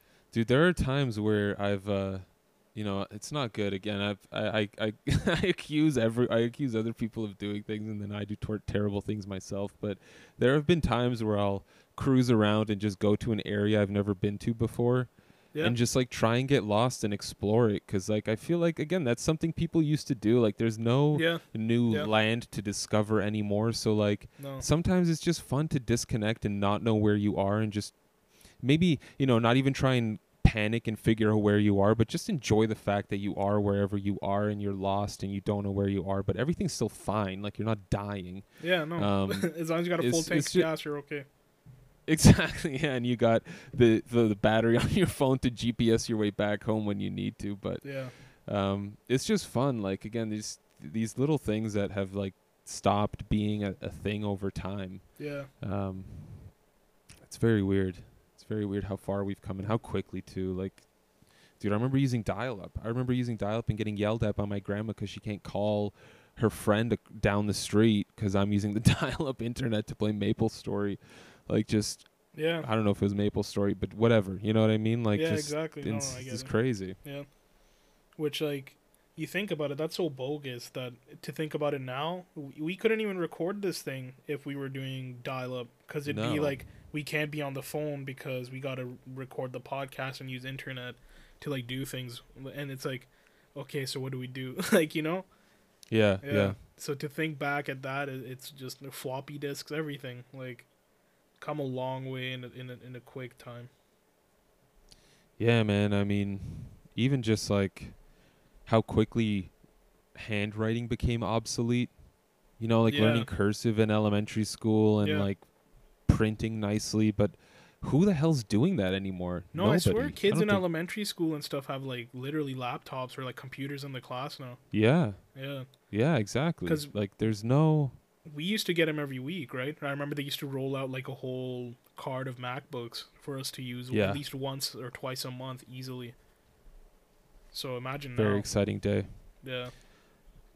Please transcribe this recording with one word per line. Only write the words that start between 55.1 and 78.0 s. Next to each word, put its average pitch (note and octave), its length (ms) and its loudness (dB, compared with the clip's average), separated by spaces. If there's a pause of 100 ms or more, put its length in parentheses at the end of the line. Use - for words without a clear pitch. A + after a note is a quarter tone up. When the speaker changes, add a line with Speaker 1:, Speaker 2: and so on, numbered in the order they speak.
Speaker 2:
Yeah. C#3+ 240 -8 (180)
Speaker 1:
Um, G2 440 -4 (1200)
it's - 140 -20
very A2+ 240 4
weird. F#2+ 360 0 (380)
It's - 100 -20
very G#2+ 200 -4
weird G2 200 -4
how G2 100 -6
far G2+ 300 -4
we've G2 160 -6
come G2 180 -10
and G2 80 -6
how G#2+ 100 0
quickly, - 440 -6
too. F#2 320 -6
Like, F#2+ 300 -8 (760)
dude, G#2 140 0
I - 20 2
remember C3 220 2
using B2 240 2
dial-up. G2 600 -6
I - 40 -6
remember B2+ 240 -2
using B2 240 0
dial-up G#2+ 340 -2
and A2 80 0
getting G#2+ 200 -2
yelled G#2+ 260 2
at G#2 140 0
by G#2 80 0
my G2+ 140 -4
grandma G#2 340 -4
'cause G2+ 160 -6
she - 100 -12
can't G#2 240 -6
call G#2 500 0 (420)
her A3 140 4
friend A#2+ 440 2
ac-, - 80 -2 (180)
down G#2 280 4
the G2+ 60 0
street G#2 640 4
'cause G2+ 200 0
I'm G2+ 180 4
using G2+ 220 2
the A2 40 0
<laughs> - 220 6
dial-up C3+ 400 -4
internet A#2 460 -4
to - 80 -12
play G#2+ 160 0
MapleStory. G#2 840 -2 (520)
Like, A2 180 2
just, - 380 -2 (300)
Speaker 2:
Yeah. E3 320 -2
Speaker 1:
I A2 80 0
don't A2 80 2
know G2+ 80 4
if G2+ 100 0
it G2+ 40 2
was G2+ 80 2
MapleStory, G2+ 640 0
but F#2+ 140 -6
whatever. G#2 500 4
You G#2+ 100 2
know A2 80 6
what A2 80 6
I A2 80 4
mean? A2+ 260 0
Like, G#2 180 2
Speaker 2:
Yeah, E3 100 2
Speaker 1:
just, D3 160 -2
Speaker 2:
exactly. D3+ 360 -6
No, A2 140 -2
Speaker 1:
it's, C3+ 180 -6
Speaker 2:
I B2+ 80 -12
get C3 100 -10
Speaker 1:
it's A#2 100 -6
Speaker 2:
it. - 60 -14
Speaker 1:
crazy. G#2+ 460 0 (100)
Speaker 2:
Yeah. C#3+ 180 -12 (920)